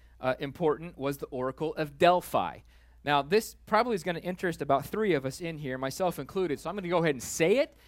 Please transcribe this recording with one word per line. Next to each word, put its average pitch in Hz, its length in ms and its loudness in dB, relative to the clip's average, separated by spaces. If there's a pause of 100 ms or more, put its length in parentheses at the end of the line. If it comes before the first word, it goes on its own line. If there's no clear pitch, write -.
(200)
uh, 127 200 0
important 151 580 -2
was 139 200 -4
the 156 100 -10
Oracle 131 480 -4
of 143 220 -6
Delphi. 156 640 4 (460)
Now, 143 160 4
this 190 340 0 (100)
probably 226 300 2
is 160 80 -4
gonna 175 160 -4
interest 180 420 -4
about 139 240 2
three 202 280 0
of 135 120 0
us 127 140 -6
in 165 180 -8
here, 131 200 -4
myself 147 420 -2
included. 151 400 -2
So 160 100 -8
I'm 190 60 -6
gonna 180 140 -6
go 175 80 2
ahead 160 180 2
and 113 80 -10
say 185 360 2
it. 311 140 -2 (140)